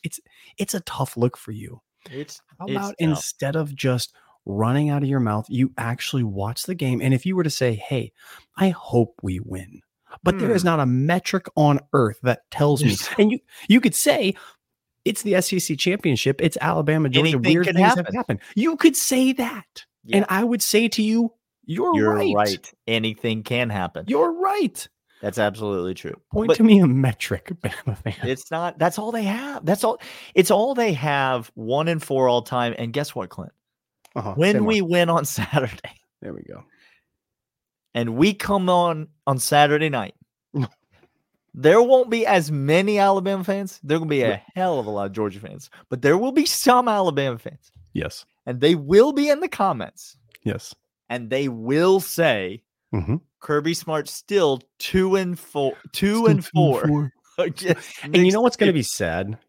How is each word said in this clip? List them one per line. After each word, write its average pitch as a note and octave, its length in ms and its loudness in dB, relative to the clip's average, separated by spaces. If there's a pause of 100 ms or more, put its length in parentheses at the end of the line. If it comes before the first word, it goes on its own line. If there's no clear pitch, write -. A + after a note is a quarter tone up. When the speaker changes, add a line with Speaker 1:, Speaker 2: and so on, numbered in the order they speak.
Speaker 1:
it's, - 160 -10 (400)
it's G3+ 160 -4
a F#3+ 60 -6
tough - 360 -8
look A#2+ 200 0
for - 160 -18
you. A2+ 280 -14 (300)
Speaker 2:
It's, C#3+ 280 -14 (200)
Speaker 1:
How F3+ 80 -14
Speaker 2:
it's C3+ 80 -4
Speaker 1:
about G3 140 -4
Speaker 2:
tough. G3+ 100 -12
Speaker 1:
instead C#3+ 560 -2
of D3 200 -4
just B2+ 380 -2 (320)
running A#2+ 460 0
out C#3+ 100 -2
of C3+ 80 -2
your C#3 100 0
mouth, A2 300 0
you B2+ 300 0
actually A#2 440 -4
watch G2+ 400 -6
the F#3 120 -6
game? B2+ 260 -2
And C3 140 4
if B2 100 -4
you F#3+ 100 0
were F3+ 80 2
to D#3+ 60 0
say, B2+ 240 0
"Hey, A2 400 -6 (440)
I F#3+ 120 2
hope B2 540 0
we F#2 160 -4
win," - 420 -12 (420)
but F3+ 140 2
there A#3 160 -2
is F#3 80 2
Speaker 2:
Hmm. F3+ 60 0
Speaker 1:
not E3 120 2
a C#3 60 0
metric D3+ 680 0
on D3 240 4 (140)
earth A#2 280 2
that B2 300 -2
tells D3 320 2
me. A2+ 80 4
Speaker 2:
Yes. - 260 -4
Speaker 1:
And G#3+ 140 6
you, B3 80 -4 (280)
you A3+ 140 6
could - 140 2
say, C4 400 0 (680)
"It's A3 200 -4
the G3+ 100 0
S F#3 180 0
E F#3+ 60 0
C E3 180 -2
championship. C#3+ 680 0
It's E3 180 0
Alabama, D#3 480 0
Georgia. D#3 280 2
Speaker 2:
Anything B2 160 2
Speaker 1:
Weird F3 120 2
Speaker 2:
could F3+ 100 -2
Speaker 1:
things F#3 120 6
have A3 100 4
Speaker 2:
happen. F3+ 180 -6
Speaker 1:
happened." F3+ 240 -4 (160)
You D4+ 220 0
could D4 180 4
say C4 380 2
that. A#3 500 -8 (200)
Speaker 2:
Yeah. - 140 0
Speaker 1:
And G3+ 120 4
I F#3+ 140 0
would A#3 180 0
say A3 280 2
to - 120 -2
you, A3+ 320 0 (320)
"You're D#4+ 300 -2
Speaker 2:
You're G#2+ 180 4
Speaker 1:
right." G#2 220 0
Speaker 2:
right. G2+ 380 -2 (140)
Anything A2 540 -2
can A#2+ 300 -2
happen. F#2 360 -6
Speaker 1:
You're C#4 240 0
right. F#4 560 -4 (340)
Speaker 2:
That's G#2 180 -6
absolutely G2+ 560 -4
true. - 180 -14 (180)
Speaker 1:
Point A3 180 0
Speaker 2:
But D#3+ 80 4
Speaker 1:
to A3+ 60 6
me G#3+ 160 10
a F3 80 8
metric, B2+ 680 -2
<laughs> - 60 -18
Bama - 360 -6
fan. G#2+ 160 -8 (160)
Speaker 2:
it's C3 220 -8
not, E3+ 260 -6
that's E3+ 220 0
all G#3+ 120 -6
they A#3 120 -4
have. B3 420 -8
That's G3 180 0
all, A3+ 160 -2 (360)
it's F#3 160 4
all A3+ 240 2
they A3+ 180 0
have, C3+ 600 -2
one B2 320 -2
and E3 160 -2
four C3 260 2
all A#2+ 140 2
time. A#2+ 340 -4
And A#2 160 -8
guess C#3+ 220 -6
what, F#2+ 160 -8
Clint? - 200 -14 (640)
Speaker 1:
Uh-huh. G2+ 200 -6
Speaker 2:
When F3 180 2
Speaker 1:
Say G#3 60 0
more. G#3+ 80 0
Speaker 2:
we G#3+ 140 0
win F3 280 2
on E3 160 0
<laughs> - 120 -8
Saturday - 580 -4 (260)
Speaker 1:
There F#2+ 120 -14
we G1+ 100 -16
go. G1+ 200 -20 (1300)
Speaker 2:
and A#2 200 -4
we F#3 200 4
come F#3+ 340 -2
on, E3+ 380 0 (180)
on C3+ 140 0
Saturday D3 500 2
night, A2+ 240 -6 (400)
Speaker 1:
<laughs> - 1000 -10
Speaker 2:
there D#3+ 260 6
won't B3+ 280 4
be A3+ 180 0
as F3 240 2
many E3 480 0
Alabama G3 440 0
fans. G3 400 -6
There D3+ 140 0
gonna D#3+ 120 -4
be C#3+ 120 2
a A2+ 100 2
Speaker 1:
Right. G2 120 -6 (100)
Speaker 2:
hell F3+ 260 0
of A2 60 -6
a G#2+ 60 -6
lot G2+ 160 -4
of G2 60 -10
Georgia G#2 260 -4
fans, - 300 -18 (200)
but B2 140 -6
there D3+ 140 4
will B3 160 -2
be D4 120 2
some B3 420 2
Alabama D3 520 -2
fans. - 320 -20 (220)
Speaker 1:
Yes. - 320 -8 (200)
Speaker 2:
And B2 160 -8
they D#3+ 140 6
will F#3+ 380 6
be C#4+ 160 0
in C#4+ 100 2
the F4+ 80 -4
comments. D#3+ 680 -6 (260)
Speaker 1:
Yes. G2+ 320 -8 (340)
Speaker 2:
And A#2+ 200 -8
they C3+ 180 -2
will C#3+ 520 2
say, A#2 600 -2 (320)
Speaker 1:
Mm-hmm. G#2 240 -2 (240)
Speaker 2:
"Kirby D3+ 320 -2
Smart D#3 340 -6
still D3+ 540 0 (180)
two F#3 380 2
and F3+ 200 -2
four, - 360 -4 (180)
two G3+ 260 0
Speaker 1:
Still A#3 100 2
Speaker 2:
and D#3+ 180 4
four D3 400 2
Speaker 1:
two - 20 2 (120)
and D3 120 -4
four. - 20 -20 (240)
Speaker 2:
<laughs> F3+ 80 0
against - 460 -4 (120)
Speaker 1:
And D3 120 -6
you F#3 160 6
know G#3 100 0
what's A#3+ 140 2
gonna G3+ 160 4
Speaker 2:
Mississippi." D#3+ 80 0
Speaker 1:
be A#2 40 -2
sad? F2+ 440 -4
You G#2 60 -10
know A2 40 -12 (120)